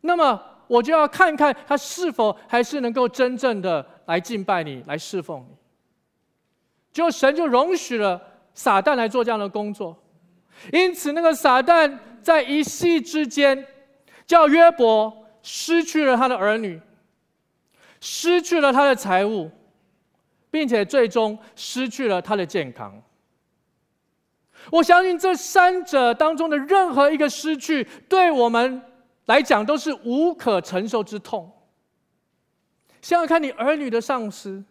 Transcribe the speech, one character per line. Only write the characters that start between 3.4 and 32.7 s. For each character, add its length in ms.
的 220
来 160
敬 240
拜 180
你， 240
来 100
侍 260
奉 180
你。” 160
就 180
神 240
就 120
容 280
许 220
了 240
撒 280
旦 140
来 140
做 160
这 60
样 80
的 100
工 240
作。 260
因 240
此， 180
那 100
个 120
撒 280
旦 360
在 200
一 200
夕 380
之 260
间， 400
叫 200
约 240
伯 560
失 400
去 220
了 100
他 140
的 80
儿 220
女， 220
失 400
去 200
了 120
他 120
的 100
财 300
物， 260
并 160
且 180
最 220
终 320
失 340
去 200
了 120
他 140
的 100
健 280
康。 280
我 120
相 200
信 160
这 180
三 480
者 280
当 240
中 140
的 80
任 340
何 180
一 60
个 140
失 260
去， 300
对 220
我 180
们 340
来 140
讲 240
都 120
是 260
无 320
可 260
承 280
受 160
之 140
痛。 300